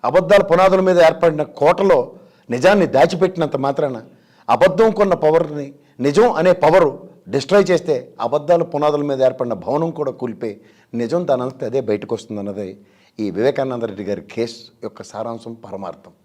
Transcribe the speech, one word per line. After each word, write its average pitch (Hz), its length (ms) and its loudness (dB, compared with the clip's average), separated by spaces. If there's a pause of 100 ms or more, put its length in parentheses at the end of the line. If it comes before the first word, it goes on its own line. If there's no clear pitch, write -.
అబద్ధాల 165 480 4
పునాదుల 185 280 4
మీద 185 220 4
ఏర్పడిన 160 420 4
కోటలో 180 540 2 (520)
నిజాన్ని 165 460 2
దాచిపెట్టినంత 170 720 0
మాత్రాన 139 320 -2 (520)
అబద్ధం 180 420 2
కొన్న 196 220 0
పవర్ని 151 600 -2 (320)
నిజం 185 340 2
అనే 180 120 2 (120)
పవరు 160 260 4 (400)
డిస్ట్రాయ్ 185 400 2
చేస్తే 156 260 0 (300)
అబద్ధాల 151 380 0
పునాదుల 147 380 -2
మీద 139 220 -2
ఏర్పడిన 123 300 -2
భవనం 135 460 -4
కూడా 139 120 -4
కూలిపోయి 110 440 -8 (460)
నిజం 160 260 -4
దానంతట 131 360 -4
అదే 131 180 -4
బయటకు 107 340 -4
వస్తుందన్నదే 101 600 -10 (440)
ఈ 104 180 -4
వివేకానంద 131 460 -2
రెడ్డి 104 200 -10
గారి 92 180 -8 (120)
కేసు 117 260 -8 (240)
యొక్క 107 280 -16
సారాంశం, 113 420 -12
పరమార్థం. 95 580 -16 (140)